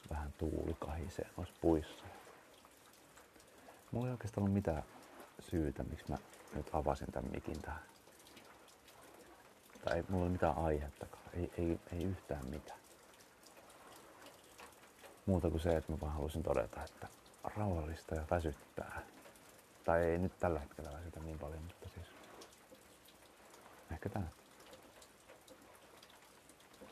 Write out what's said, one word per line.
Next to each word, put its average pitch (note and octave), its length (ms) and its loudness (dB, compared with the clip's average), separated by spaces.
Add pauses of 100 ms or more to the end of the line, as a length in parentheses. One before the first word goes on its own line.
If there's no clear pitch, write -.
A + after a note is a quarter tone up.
vähän D2+ 280 0
tuuli D#2+ 420 2
kahisee D2+ 580 -4
noissa F2 240 -4
puissa. D#2+ 440 6 (1900)
Mulla A#2+ 160 0
ei B2+ 40 0
oikeastaan G#2 320 0
ollut G2 100 6
mitään F#2+ 300 4 (560)
syytä, D2 440 0
miksi C#2+ 260 -6
mä D2 80 0 (380)
nyt C#2+ 180 -4
avasin C#2 380 2
tän - 200 -2
mikin - 300 -4
tähän. D#2 220 -6 (2000)
Tai - 140 4
ei E2+ 120 2
mulla F#2 140 4
ole F2 80 4
mitään E2+ 260 4
aihettakaan. D2+ 680 0 (100)
Ei, F2+ 240 0
ei, E2 220 4 (120)
ei E2+ 120 0
yhtään D#2+ 420 -2
mitään. C#2+ 340 -8 (2500)
Muuta F2+ 240 6
kuin D#2+ 120 2
se, E2 160 6
että D#2 140 0
mä D2+ 100 -2
vaan D2+ 120 0
halusin D2+ 300 0
todeta, B1+ 400 2
että - 240 -12 (360)
rauhallista E2 720 -2
ja D#2 160 -2
väsyttää. - 840 0 (680)
Tai E2+ 200 8
ei E2+ 140 6
nyt F2+ 220 2
tällä E2 200 4
hetkellä D2 340 -8
väsytä D#2+ 260 -10
niin D#2 200 -6
paljon, D#2 240 -6
mutta - 260 -12
siis F2 180 -12 (1800)
ehkä E2+ 180 -4
tää. G2+ 180 -2 (2750)